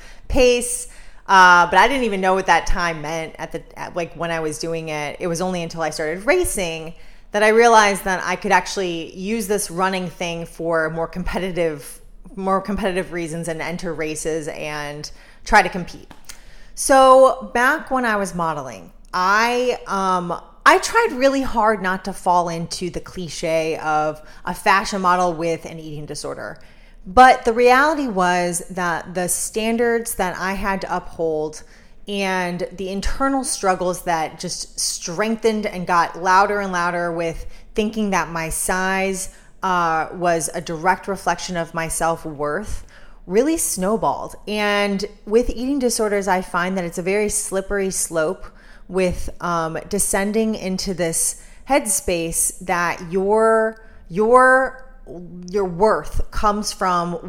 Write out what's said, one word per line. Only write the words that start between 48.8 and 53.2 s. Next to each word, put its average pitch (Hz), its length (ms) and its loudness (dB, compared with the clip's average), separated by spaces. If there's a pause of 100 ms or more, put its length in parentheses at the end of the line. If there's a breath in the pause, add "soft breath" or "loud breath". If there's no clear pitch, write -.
with, 180 420 0 (140)
um, 165 340 -2 (140)
descending 214 640 0
into 190 400 -4
this 165 480 -2 (260 loud breath)
headspace 180 920 -2
that 175 520 -4
your, 220 720 2 (240 loud breath)